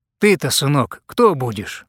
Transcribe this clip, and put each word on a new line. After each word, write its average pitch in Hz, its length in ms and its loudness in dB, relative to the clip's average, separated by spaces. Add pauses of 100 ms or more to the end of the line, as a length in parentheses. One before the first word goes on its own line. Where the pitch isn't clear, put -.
(180)
Ты-то, 190 320 2
сынок, 139 560 -2
кто 220 280 2
будешь?» 117 540 -8